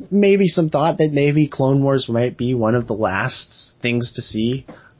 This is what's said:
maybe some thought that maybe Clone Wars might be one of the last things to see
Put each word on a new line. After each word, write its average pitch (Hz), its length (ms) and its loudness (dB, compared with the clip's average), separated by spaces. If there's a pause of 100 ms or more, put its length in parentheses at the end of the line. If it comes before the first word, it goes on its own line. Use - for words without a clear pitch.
maybe 196 380 4
some 165 240 0
thought 151 260 0
that 156 160 2
maybe 143 340 2
Clone 139 360 0
Wars 135 260 0
might 117 280 -2
be 127 180 -2
one 113 180 0
of 120 140 -2
the 113 60 -4
last 104 800 -4 (100)
things 120 320 -2
to 117 80 -6
see 120 420 -4 (340)